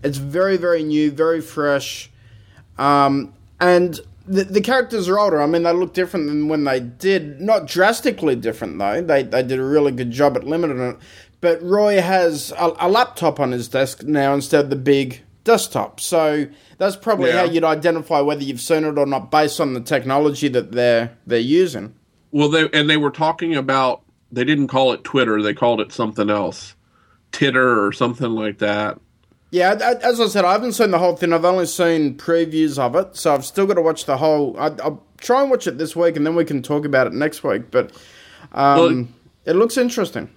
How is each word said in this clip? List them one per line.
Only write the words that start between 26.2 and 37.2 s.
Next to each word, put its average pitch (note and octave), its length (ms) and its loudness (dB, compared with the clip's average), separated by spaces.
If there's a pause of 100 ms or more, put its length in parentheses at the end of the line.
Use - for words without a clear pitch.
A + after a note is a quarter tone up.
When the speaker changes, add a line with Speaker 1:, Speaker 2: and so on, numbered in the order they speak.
Speaker 2:
else. G2+ 460 -4 (580)
Titter B2+ 520 2
or G2+ 80 0
something B2 380 -4
like G#2+ 280 -6
that. G#2 400 -2 (520)
Speaker 1:
Yeah, F3+ 240 2
a-, A3+ 300 -2
as A#3 160 2
I A3+ 60 2
said, G3 180 0
I F3+ 80 4
haven't A3 200 0
seen G#3+ 180 2
the F3 80 2
whole F3 180 2
thing. E3+ 160 0
I've E3+ 120 0
only F3+ 220 2
seen D#3+ 500 0
previews D#3 640 0
of B2 180 0
it, - 200 -2
so D#3+ 160 0
I've C3+ 120 0
still G3 220 0
gotta F#3 160 2
watch D#3+ 240 0
the C#3 100 0
whole. D3 420 0
I, D3+ 140 -2 (100)
I'll D3 220 -6 (140)
try B3+ 240 2
and C#4 80 0
watch - 160 0
it C3 120 -6
this D#3+ 160 -6
week, E3+ 220 2
and D3 100 0
then D#3+ 80 0
we E3+ 100 2
can D3 180 -4
talk D3 220 -2
about C#3 220 2
it G#2 60 -6
next D3+ 320 -4